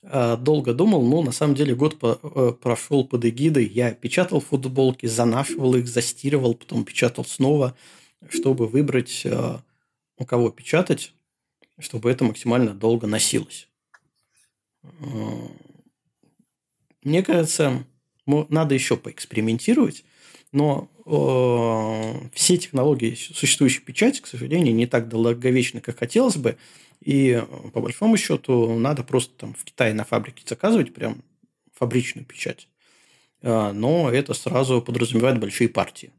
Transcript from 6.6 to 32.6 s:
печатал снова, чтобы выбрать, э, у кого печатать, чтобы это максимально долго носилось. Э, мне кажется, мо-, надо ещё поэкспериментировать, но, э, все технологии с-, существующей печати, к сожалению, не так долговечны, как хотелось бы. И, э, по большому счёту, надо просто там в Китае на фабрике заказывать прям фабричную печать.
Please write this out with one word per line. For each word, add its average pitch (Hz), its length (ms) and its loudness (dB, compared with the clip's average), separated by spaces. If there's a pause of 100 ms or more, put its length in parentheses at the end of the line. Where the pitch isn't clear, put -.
печатал - 400 -2
снова, 131 520 0 (520)
чтобы 131 380 0
выбрать, 127 580 0
э, - 340 -4 (600)
у 131 80 -6
кого 120 240 0
печатать, - 640 -2 (640)
чтобы 120 320 -2
это 127 140 0
максимально 117 500 0
долго 113 320 0
носилось. - 600 -2 (1160)
Э, 113 640 -10 (1600)
мне 160 180 2
кажется, 156 640 0 (420)
мо-, 147 220 2
надо 151 260 2
ещё 127 220 0
поэкспериментировать, - 1080 -2 (480)
но, 143 360 0 (180)
э, 120 1300 0
все - 240 4
технологии 127 560 0
с-, - 220 -14
существующей - 460 2
печати, 226 380 0
к - 60 -20
сожалению, 131 480 0
не 117 120 2
так 117 220 -2
долговечны, 117 720 0
как - 180 -10
хотелось 220 380 2
бы. 123 200 -2 (440)
И, 135 300 2 (120)
э, - 300 -14
по 117 80 -4
большому 202 360 0
счёту, 120 600 0
надо 135 240 0
просто - 340 -2
там 113 180 -14
в - 100 -12
Китае 110 300 0
на 107 100 -4
фабрике - 420 -4
заказывать 190 480 0
прям 113 280 -8 (520)
фабричную 123 520 -2
печать. - 420 -12 (760)